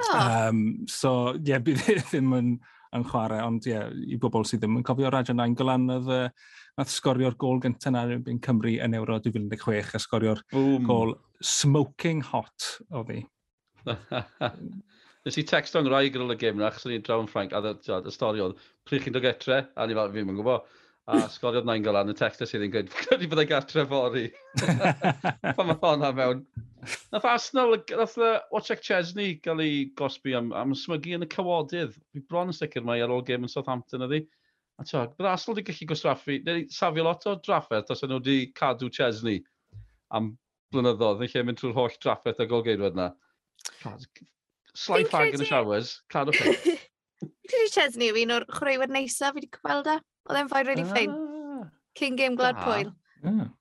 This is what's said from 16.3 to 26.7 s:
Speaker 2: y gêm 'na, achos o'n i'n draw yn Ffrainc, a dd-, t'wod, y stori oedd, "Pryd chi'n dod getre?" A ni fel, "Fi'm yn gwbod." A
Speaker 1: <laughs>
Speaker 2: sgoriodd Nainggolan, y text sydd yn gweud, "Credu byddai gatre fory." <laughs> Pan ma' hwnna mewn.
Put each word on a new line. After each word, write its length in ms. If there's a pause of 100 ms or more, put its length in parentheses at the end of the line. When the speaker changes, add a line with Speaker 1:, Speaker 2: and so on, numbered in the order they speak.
Speaker 2:
y 80
gêm 160
'na, 140
achos 160
o'n 80
i'n 100
draw 160
yn 80
Ffrainc, 240
a 80
dd-, 220
t'wod, 260
y 60
stori 300
oedd, 160 (260)
"Pryd 180
chi'n 120
dod 100
getre?" 320 (180)
A 100
ni 120
fel, 160
"Fi'm 180
yn 60
gwbod." 300 (400)
A 140
Speaker 1:
<laughs> 120
Speaker 2:
sgoriodd 340
Nainggolan, 440
y 40
text 280
sydd 200
yn 80
gweud, 200
"Credu 360
byddai 200
gatre 380
fory." 400 (680)
<laughs> 600
Pan 120
ma' 140
hwnna 320
mewn. 280 (680)